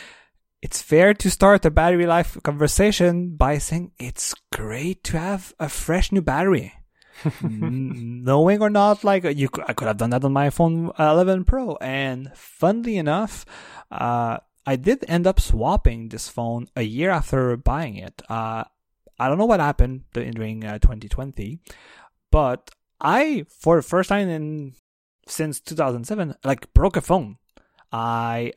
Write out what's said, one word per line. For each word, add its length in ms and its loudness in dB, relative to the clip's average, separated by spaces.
<laughs> 400 -20
it's 200 -8
fair 320 6
to 160 0
start 340 6
a 60 6
battery 360 4
life 360 2
conversation 960 0
by 220 2
saying 400 -6
it's 360 -8
great 520 -8
to 140 -2
have 400 -6
a 100 -6
fresh 440 -2
new 80 2
battery. 540 0
<laughs> 180 -4
N-, 840 -6
knowing 360 4
or 80 2
not, 360 2
like, 200 2
you 300 0
c-, 120 -8
I 60 -4
could 160 -4
have 80 0
done 140 -2
that 140 0
on 80 2
my 180 2
iPhone 480 0
eleven 460 4
Pro. 320 0
And 580 -6
funnily 640 0
enough, 480 -2
uh, 480 -2
I 100 -2
did 320 0
end 180 2
up 140 2
swapping 680 2
this 200 -12
phone 460 -6
a 80 -4
year 280 -2
after 460 0
buying 400 -2
it. 320 -16
Uh, 360 -6
I 100 0
don't 100 0
know 80 2
what 140 4
happened 420 2
dur-, 180 -6
during, 340 -8
uh, 140 -8
twenty 300 2
twenty, 520 -10
but 400 0
I, 460 0
for 160 4
the 60 2
first 280 0
time 180 0
in, 460 -8
since 340 -6
two 140 -14
thousand 300 -2
seven, 300 -6
like, 300 -4
broke 220 6
a 40 0
phone. 380 -2
I, 640 -4